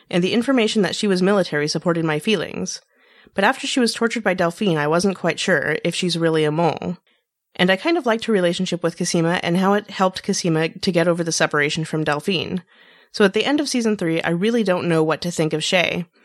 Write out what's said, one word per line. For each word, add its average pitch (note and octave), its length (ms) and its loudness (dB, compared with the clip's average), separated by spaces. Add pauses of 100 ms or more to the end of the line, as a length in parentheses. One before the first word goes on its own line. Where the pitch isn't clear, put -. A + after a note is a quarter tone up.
(100)
and F3 140 2
the F#3 80 0
information A#3 500 2
that D#3+ 140 0
she G#3+ 100 -2
was F#3 160 2
military F3 460 2
supported E3 360 0
my D3+ 140 0
feelings. - 640 -4 (520)
But G3 120 0
after C4 240 0
she - 100 0
was A#3 160 2
tortured A#3 300 -2
by F#3+ 100 0
Delphine, E3+ 420 0
I D3 120 0
wasn't F3 280 2
quite - 220 -2
sure D#3 460 0
if E3+ 100 -2
she's E3+ 240 -2
really D#3+ 240 2
a D3+ 80 2
mole. E3 460 -2 (580)
And F#3 160 2
I F#3+ 60 4
kind E4+ 200 0
of C#4 100 -2
liked A3+ 180 0
her A3+ 80 0
relationship F3+ 500 0
with E3 140 -2
Cosima E3+ 480 0
and E3+ 120 0
how F#3+ 180 4
it G#3 160 -2
helped F#3 340 0
Cosima E3 460 0
to - 220 -4
get E3+ 140 2
over E3+ 160 2
the E3 80 -2
separation D#3 540 0
from D#3 180 -4
Delphine. D3+ 640 -2 (480)
So G#3+ 120 2
at F#3+ 100 2
the A3 100 0
end D4 160 2
of C#4 80 -4
season A3+ 280 0
three, E3 240 -2
I - 100 -2
really G#3+ 340 2
don't F3+ 240 0
know D#3+ 160 4
what D#3 180 0
to F3 80 -4
think D#3 220 -2
of D#3 100 -2
Shay. F3 440 0 (180)